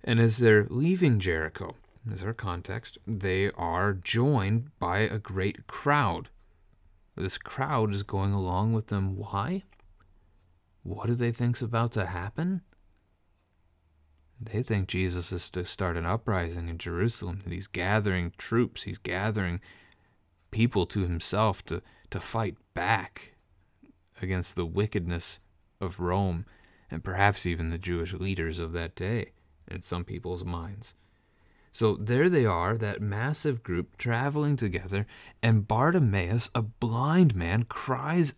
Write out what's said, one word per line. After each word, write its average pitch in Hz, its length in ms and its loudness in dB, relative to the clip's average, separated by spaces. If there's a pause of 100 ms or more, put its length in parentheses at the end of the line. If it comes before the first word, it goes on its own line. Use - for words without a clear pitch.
And 113 160 4
as 113 180 6
they're 110 320 8
leaving 151 500 4
Jericho, 85 560 -2 (360)
as 92 120 -8
our 113 100 -4
context, 95 640 -8 (100)
they 95 440 0
are 87 420 0
joined 117 840 2
by 87 220 0
a 107 200 0
great 95 480 -4
crowd. 139 600 0 (840)
This - 220 -4
crowd 131 560 0
is 98 100 -2
going 98 300 0
along 98 400 0
with 110 140 0
them. 98 280 0
Why? 101 480 -4 (1200)
What 95 220 -8
do 117 80 2
they 120 180 0
think's 120 300 0
about 117 300 0
to 92 160 -2
happen? 110 560 -4 (1800)
They 104 240 -2
think 98 240 0
Jesus 90 440 0
is 90 200 -6
to 90 120 -4
start 87 320 -2
an 85 120 -2
uprising 87 600 -2
in 82 120 -6
Jerusalem, 92 640 -4
that 85 100 -6
he's 92 140 -8
gathering 92 680 0
troops, - 480 0
he's 95 140 -8
gathering 92 640 -2 (880)
people 107 380 2
to 104 140 -2
himself 92 640 0
to, 85 180 -6 (260)
to 92 100 -6
fight - 380 -4 (160)
back 92 640 -2 (840)
against 92 360 -2
the 87 100 -2
wickedness 87 720 -2 (400)
of 87 200 -6
Rome, 90 480 0 (420)
and 85 140 -8
perhaps 98 420 2
even 85 240 -2
the 82 80 -4
Jewish 87 360 -4
leaders 90 440 -4
of 82 140 -6
that 85 240 -6
day, 101 380 -4 (340)
in 87 160 -10
some 87 200 -4
people's 90 400 -8
minds. 92 520 -8 (760)
So 107 240 2
there 120 320 2
they 151 180 6
are, 92 320 2
that 104 240 -4
massive 117 600 -2
group 87 340 -4
traveling 143 600 0
together, 98 480 -2 (360)
and 113 260 6
Bartimaeus, 117 840 2
a 120 100 0
blind 123 720 4
man, 90 280 2
cries 139 760 -2